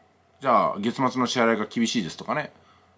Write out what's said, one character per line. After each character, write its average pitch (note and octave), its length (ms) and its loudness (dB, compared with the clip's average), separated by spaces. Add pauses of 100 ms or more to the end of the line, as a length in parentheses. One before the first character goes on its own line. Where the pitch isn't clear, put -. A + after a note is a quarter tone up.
(400)
じ C#3 80 -6
ゃ G2 260 4
あ、 G2 60 -10
月 G#2+ 160 -2
末 B2+ 240 0
の A#2+ 80 2
支 B2+ 120 -2
払 A2+ 160 4
い - 20 -2
が G#2+ 80 -4
厳 A#2 200 -2
し A2+ 140 -2
い F#2 40 0
で D#2+ 60 -6
す - 80 -12
と - 60 -10
か A#2+ 120 -4
ね。 D3 160 -8 (460)